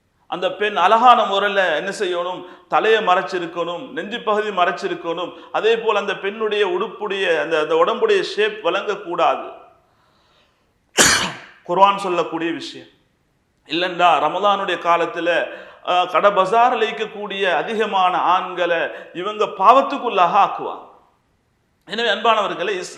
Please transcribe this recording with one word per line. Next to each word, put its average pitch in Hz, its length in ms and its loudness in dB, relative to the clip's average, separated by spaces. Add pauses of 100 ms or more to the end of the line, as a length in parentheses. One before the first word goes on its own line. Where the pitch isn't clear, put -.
(260)
அந்த 180 260 -4
பெண் 208 240 -4
அழகான 226 480 6
முறையில 196 500 0
என்ன 180 240 -4
செய்யணும்? 180 480 -4 (220)
தலையை 202 380 2
மறைச்சிருக்கணும், 175 840 -2
நெஞ்சு 208 300 -8
பகுதி 214 280 -2
மறைச்சிருக்கணும். 175 880 -4 (180)
அதே 214 240 2
போல 214 220 0
அந்த 196 180 -4
பெண்ணுடைய 208 520 -4
உடுப்புடைய, 180 720 -2
அந்த, 160 180 0
அந்த 156 160 0
உடம்புடைய 202 480 2
ஷேப் 202 440 -4
விளங்கக்கூடாது. 170 880 -2 (2250)
குர்ஆன் 196 280 8
சொல்லக்கூடிய 170 540 -2
விஷயம். 135 360 -10 (800)
இல்லைண்டா 175 560 2
ரமலானுடைய 185 560 0
காலத்துல, 170 680 0 (380)
அஹ், 180 260 0
கடை 202 200 4
பஜார்ல 220 600 2
இருக்கக்கூடிய 196 640 -4
அதிகமான 190 640 0
ஆண்களை 175 600 0 (360)
இவங்க 208 300 -4
பாவத்துக்குள்ளாக 208 1040 2
ஆக்குவாங்க. - 400 -10 (1000)
எனவே 220 220 -4
அன்பானவர்களே, 202 720 0 (160)